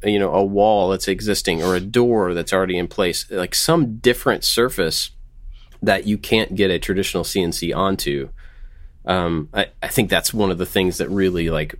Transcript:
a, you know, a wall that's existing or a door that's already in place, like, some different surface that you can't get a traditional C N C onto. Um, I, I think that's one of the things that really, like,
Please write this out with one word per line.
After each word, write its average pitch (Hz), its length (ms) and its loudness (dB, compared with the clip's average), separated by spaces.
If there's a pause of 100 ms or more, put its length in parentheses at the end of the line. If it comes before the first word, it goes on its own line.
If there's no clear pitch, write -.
a, 104 60 0
you 104 100 4
know, 92 140 2
a 98 100 4
wall 101 460 4
that's 95 180 -2
existing 95 540 0
or 92 140 2
a 90 40 0
door 110 540 2
that's 85 200 -4
already 92 240 0
in 87 100 -2
place, - 420 -2
like, 90 260 -4
some 143 420 2
different 120 460 2
surface - 680 0 (720)
that 98 260 2
you 104 100 2
can't 110 380 0
get 95 160 2
a 85 80 0
traditional 92 440 -2
C - 200 0
N 82 80 0
C 82 220 -4
onto. 78 560 -2 (760)
Um, 85 480 -2
I, 101 140 -2 (140)
I - 80 -6
think 101 200 0
that's 85 240 0
one 104 160 2
of 87 80 -2
the 90 80 -2
things 92 340 0
that 80 100 -4
really, 90 400 2
like, 78 300 -2